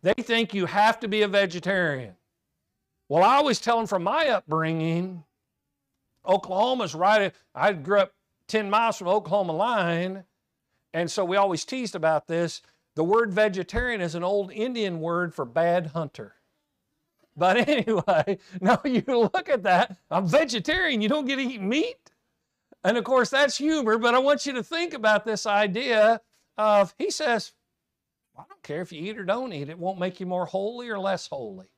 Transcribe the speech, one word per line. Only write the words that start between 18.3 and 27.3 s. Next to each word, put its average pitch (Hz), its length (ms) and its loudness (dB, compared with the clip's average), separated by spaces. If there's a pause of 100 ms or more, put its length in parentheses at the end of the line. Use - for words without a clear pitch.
now 208 240 4
you 254 220 0
look 240 420 0
at 254 140 0
that, 190 340 2 (140)
I'm 185 160 0
vegetarian, 285 760 0
you 214 80 0
don't 294 160 0
get 269 120 -2
to 269 60 -2
eat 247 200 -6
meat? 311 480 -4 (720)
And 226 140 2
of 214 60 -4
course, 247 260 2
that's 277 260 2
humor, 277 400 0
but 233 180 2
I 254 40 6
want 277 260 2
you 277 80 -6
to 247 100 -4
think 330 300 -4
about 214 320 0
this 220 220 -4
idea 214 720 2 (380)
of, 208 400 4
he 247 120 -2
says, 240 420 -2 (840)